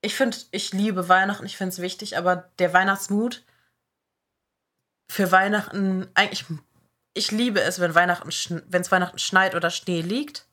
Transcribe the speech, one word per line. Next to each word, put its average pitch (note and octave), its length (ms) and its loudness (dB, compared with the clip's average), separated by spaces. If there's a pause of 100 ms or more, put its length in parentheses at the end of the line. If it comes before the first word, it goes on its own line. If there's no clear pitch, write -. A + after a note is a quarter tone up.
ich G#3 140 -4
find, B3 340 -2
ich - 220 -6
liebe F#3+ 360 0
Weihnachten, G3 380 2
ich F#3+ 100 -10
find's F#3 220 -4
wichtig, F3+ 400 -8
aber F3 400 0
der F3 160 0
Weihnachtsmut G3 680 0 (1700)
für F#3 240 -2
Weihnachten, G3 840 0
eigentlich, G3 300 0 (720)
ich - 160 -4
liebe G#3+ 300 2
es, F3+ 200 0
wenn E3+ 140 0
Weihnachten F3 360 2
schn-, - 380 -6
wenn's F3+ 220 0
Weihnachten F3+ 280 2
schneit F#3+ 360 2
oder E3+ 160 0
Schnee E3+ 320 -4
liegt. B3+ 500 -6